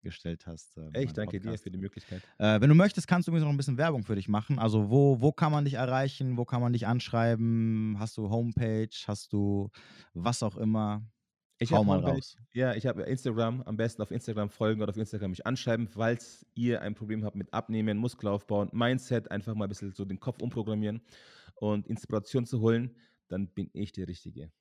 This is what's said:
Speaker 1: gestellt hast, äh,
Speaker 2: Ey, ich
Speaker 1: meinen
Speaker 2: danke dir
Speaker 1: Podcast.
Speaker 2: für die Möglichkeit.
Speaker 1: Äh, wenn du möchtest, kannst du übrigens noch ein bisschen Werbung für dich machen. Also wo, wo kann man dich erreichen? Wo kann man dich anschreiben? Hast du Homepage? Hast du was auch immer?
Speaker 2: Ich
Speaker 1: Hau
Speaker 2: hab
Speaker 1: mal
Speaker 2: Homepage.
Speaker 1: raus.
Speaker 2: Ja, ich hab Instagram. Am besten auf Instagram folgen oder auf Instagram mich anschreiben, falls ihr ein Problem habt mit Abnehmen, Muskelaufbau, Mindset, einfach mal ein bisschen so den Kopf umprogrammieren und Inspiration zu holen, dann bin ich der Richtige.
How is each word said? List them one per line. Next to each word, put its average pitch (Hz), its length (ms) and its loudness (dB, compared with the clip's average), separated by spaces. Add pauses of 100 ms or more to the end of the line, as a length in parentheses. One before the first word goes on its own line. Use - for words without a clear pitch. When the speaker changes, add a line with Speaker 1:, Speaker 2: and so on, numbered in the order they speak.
Speaker 1:
gestellt 85 440 -10
hast, - 320 -16
äh, 80 140 -14
Speaker 2:
Ey, 127 120 -2
ich - 80 -6
Speaker 1:
meinen - 60 -6
Speaker 2:
danke 107 220 -6
dir 110 180 -6
Speaker 1:
Podcast. - 20 -12
Speaker 2:
für - 100 -12
die 92 80 -10
Möglichkeit. - 600 -12
Speaker 1:
Äh, 107 220 4
wenn 131 100 6
du 151 60 10
möchtest, 190 320 4
kannst 180 200 2
du 165 40 0
übrigens 160 140 4
noch 147 60 2
ein 143 60 2
bisschen 135 200 -2
Werbung 143 260 0
für 107 120 -2
dich 95 120 -4
machen. 110 300 0
Also 107 320 2
wo, 135 320 6
wo 147 100 6
kann 156 200 2
man 147 120 2
dich 139 100 0
erreichen? 131 640 0
Wo 123 80 0
kann 123 160 0
man 120 120 2
dich 117 120 0
anschreiben? 113 1120 2
Hast 110 200 -6
du 104 120 -2
Homepage? 110 580 0 (180)
Hast - 260 -6
du 101 380 0 (440)
was 101 280 0
auch 107 140 -4
immer? 107 480 0 (540)
Speaker 2:
Ich 117 140 0
Speaker 1:
Hau - 20 2
Speaker 2:
hab 107 120 6
Speaker 1:
mal 95 120 4
Speaker 2:
Homepage. 135 220 2
Speaker 1:
raus. - 160 -14 (160)
Speaker 2:
Ja, 123 220 0
ich 113 120 -4
hab 113 120 -2
Instagram. 117 640 -2
Am 110 160 -6
besten 113 240 -2
auf 104 80 -6
Instagram 107 400 -4
folgen 107 320 0
oder 101 80 -2
auf 98 80 -4
Instagram 104 320 -4
mich - 160 -6
anschreiben, 117 420 0
falls 117 680 -2
ihr 120 280 0
ein 104 120 -6
Problem 107 300 -4
habt 104 120 -6
mit 98 180 -8
Abnehmen, 110 440 0
Muskelaufbau, 104 760 -2
Mindset, 120 580 0
einfach 107 240 -6
mal 104 120 -2
ein - 40 -4
bisschen 101 240 -10
so 101 100 -6
den 95 160 -8
Kopf - 220 -6
umprogrammieren 107 580 -2 (540)
und 104 320 -2
Inspiration 113 600 -2
zu 120 140 -2
holen, 117 360 2 (320)
dann 95 200 -4
bin - 240 -6
ich 101 200 -6
der 92 160 -6
Richtige. 82 520 -12